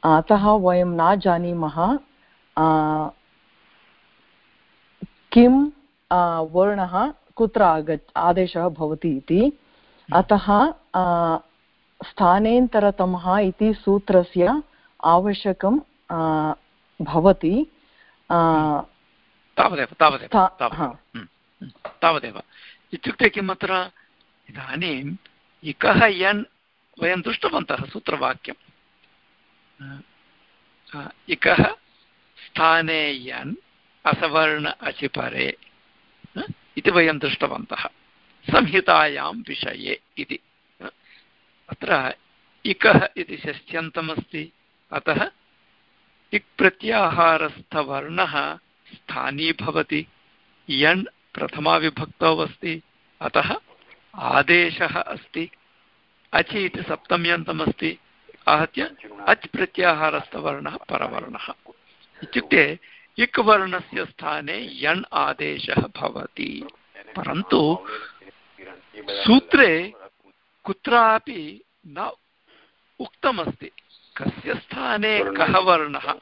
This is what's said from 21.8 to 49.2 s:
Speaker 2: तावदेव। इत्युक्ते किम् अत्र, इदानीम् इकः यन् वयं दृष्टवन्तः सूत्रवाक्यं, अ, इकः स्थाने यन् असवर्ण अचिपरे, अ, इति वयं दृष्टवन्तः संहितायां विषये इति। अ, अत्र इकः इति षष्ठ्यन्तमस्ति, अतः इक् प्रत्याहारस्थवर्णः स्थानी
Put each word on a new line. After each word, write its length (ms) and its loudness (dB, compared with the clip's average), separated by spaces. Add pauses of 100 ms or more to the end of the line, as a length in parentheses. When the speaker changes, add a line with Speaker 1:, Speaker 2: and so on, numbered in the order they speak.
Speaker 2:
तावदेव। 400 -2 (500)
इत्युक्ते 360 0
किम् 220 -2
अत्र, 400 -4 (600)
इदानीम् 680 -8 (480)
इकः 420 2
यन् 380 0 (580)
वयं 180 -2
दृष्टवन्तः 640 -4
सूत्रवाक्यं, 720 -6 (1300)
अ, 1300 -20 (180)
इकः 460 2 (720)
स्थाने 800 0
यन् 260 -10 (520)
असवर्ण 600 0
अचिपरे, 880 -6 (800)
अ, 40 -10 (360)
इति 140 0
वयं 280 2
दृष्टवन्तः 680 -6 (640)
संहितायां 840 0
विषये 640 -10 (180)
इति। 200 -10 (440)
अ, 20 -18 (840)
अत्र 460 -4 (520)
इकः 500 4
इति 200 -10
षष्ठ्यन्तमस्ति, 1160 -10 (400)
अतः 380 -4 (1040)
इक् 260 -6
प्रत्याहारस्थवर्णः 2000 -2 (380)
स्थानी 580 -6